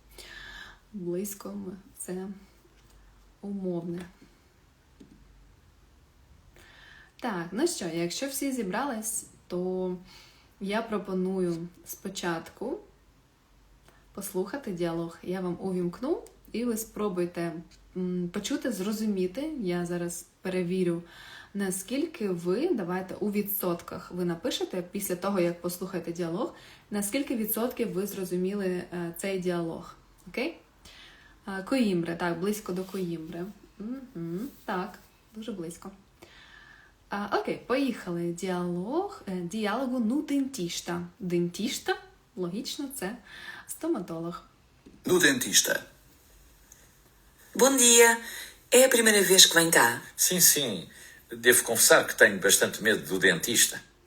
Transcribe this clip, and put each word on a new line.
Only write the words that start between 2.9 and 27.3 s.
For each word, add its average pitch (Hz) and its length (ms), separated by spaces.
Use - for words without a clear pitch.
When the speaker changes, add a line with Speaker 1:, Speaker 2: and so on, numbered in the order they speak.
Speaker 1:
умовне. 180 640
Так, 185 320
ну 262 160
що, 220 180
якщо 170 420
всі 277 240
зібрались, 220 720
то 185 480
я 202 220
пропоную 185 840
спочатку 196 920
послухати 202 580
діалог. 170 520
Я 185 180
вам 175 200
увімкну, 185 600
і 233 140
ви 226 120
спробуйте, 175 760
м, 180 360
почути, 269 380
зрозуміти. 208 760
Я 175 260
зараз 175 400
перевірю, 180 640
наскільки 202 760
ви, 180 440
давайте 185 420
у 202 160
відсотках 180 800
ви 180 140
напишете 180 640
після 196 240
того, 190 240
як 175 220
послухаєте 180 500
діалог, 175 420
наскільки 254 440